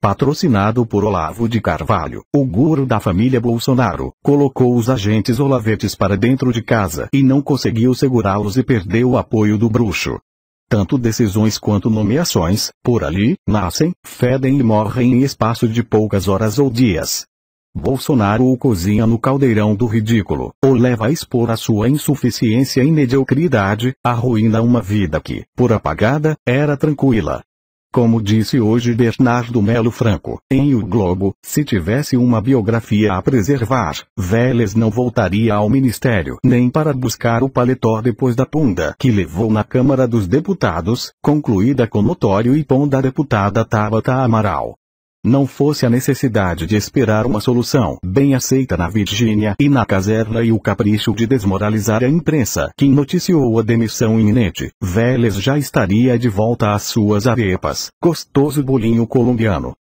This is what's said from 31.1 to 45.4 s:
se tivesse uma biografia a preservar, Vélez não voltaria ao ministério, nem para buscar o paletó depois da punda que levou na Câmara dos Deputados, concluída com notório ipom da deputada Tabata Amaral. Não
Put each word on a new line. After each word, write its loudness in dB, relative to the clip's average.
se -2
tivesse -2
uma 2
biografia 0
a -2
preservar, 0
Vélez 0
não 2
voltaria 0
ao 0
ministério, 0
nem 2
para 0
buscar -2
o 0
paletó 0
depois -2
da 0
punda -2
que 2
levou 0
na 0
Câmara 0
dos -2
Deputados, -2
concluída 0
com -2
notório 0
ipom 0
da 0
deputada 0
Tabata -2
Amaral. 0
Não 2